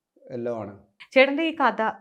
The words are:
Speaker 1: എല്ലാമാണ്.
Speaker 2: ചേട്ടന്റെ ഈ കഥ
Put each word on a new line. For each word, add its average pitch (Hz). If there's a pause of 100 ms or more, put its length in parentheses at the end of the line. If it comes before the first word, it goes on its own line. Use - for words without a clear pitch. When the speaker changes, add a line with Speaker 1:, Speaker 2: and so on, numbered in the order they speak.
(320)
Speaker 1:
എല്ലാമാണ്. 113 (340)
Speaker 2:
ചേട്ടന്റെ 277
ഈ 320
കഥ 226